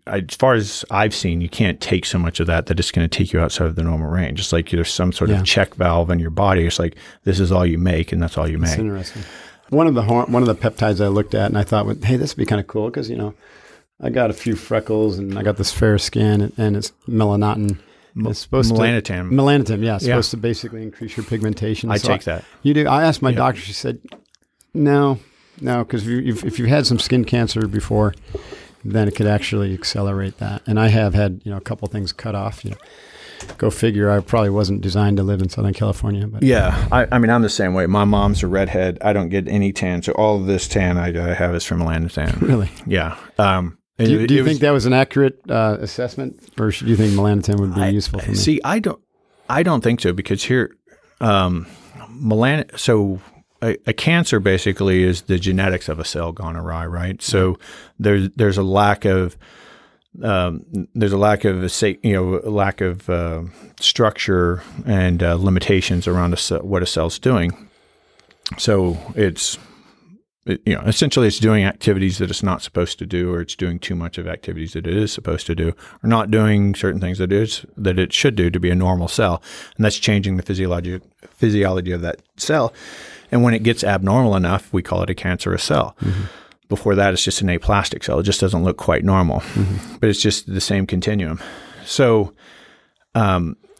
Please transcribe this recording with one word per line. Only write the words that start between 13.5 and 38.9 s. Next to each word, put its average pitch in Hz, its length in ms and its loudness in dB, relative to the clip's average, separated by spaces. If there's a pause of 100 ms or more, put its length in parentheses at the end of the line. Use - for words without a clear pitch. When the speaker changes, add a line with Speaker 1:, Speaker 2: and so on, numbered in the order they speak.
Speaker 2:
I 127 80 -4
got 120 200 0
a 98 40 -2
few 110 240 -4
freckles, 107 600 -2
and 98 220 -6
I - 40 -4
got 101 120 0
this 98 160 -2
fair 107 260 4
skin, 107 440 2
and, 104 160 -2
and 107 180 2
it's 101 160 -6 (160)
melanotin. 104 680 0 (400)
Speaker 1:
M-, 110 100 -2
Speaker 2:
It's 110 120 -4
supposed 117 360 2
to 110 60 4
Speaker 1:
melanotan. 104 500 -2
Speaker 2:
Melanotan, 135 500 2
yeah. 113 140 0
It's 95 100 -6
Speaker 1:
Yeah. 123 100 2
Speaker 2:
supposed 117 160 0
to 117 60 -8
basically 113 460 -6
increase 110 320 -12
your 110 100 -6
pigmentation. 110 640 -4
Speaker 1:
I 104 100 2
Speaker 2:
So - 100 -2
Speaker 1:
take - 180 -2
Speaker 2:
I, 82 80 -4
Speaker 1:
that. - 80 -12 (200)
Speaker 2:
You 143 100 2
do? 151 120 2
I 139 200 2
asked 160 160 2
my 135 80 2
Speaker 1:
Yeah. 123 80 0
Speaker 2:
doctor. 127 240 0
She 98 100 -12
said, 120 280 -8 (760)
No, 143 460 4 (420)
no, 123 240 -2
'cause 113 180 -4
if 107 60 -6
you, 123 100 -2 (140)
if, - 120 -6
if 117 140 -6
you've 117 100 0
had 143 160 2
some - 140 2
skin 123 260 2
cancer 113 420 0
before, 104 460 0 (720)
then 104 220 0
it 101 80 -2
could 104 120 0
actually 104 460 0
accelerate 98 640 -4
that. 101 280 -8
And 110 140 0
I 113 80 4
have 107 260 4
had, 98 300 0
you 104 80 -8
know, 98 60 -8
a 95 40 -10
couple - 260 -8
things 95 260 -6
cut 107 220 -8
off, 101 280 -8
you 104 80 -10
know. 98 60 -12 (800)
Go 107 120 0
figure, 104 420 0
I 104 80 4
probably 104 300 0
wasn't 98 320 0
designed 101 340 2
to 98 80 2
live 98 180 0
in 95 60 0
Southern 98 260 -2
California, 104 540 -2
but 107 160 -2
Speaker 1:
Yeah, 110 480 2
I, 120 180 4
I 123 100 2
mean, 113 100 4
I'm 120 120 4
the 107 80 4
same 92 240 0
way. 92 140 2
My 101 160 2
mom's 101 400 2
a 92 40 -2
redhead. 92 540 0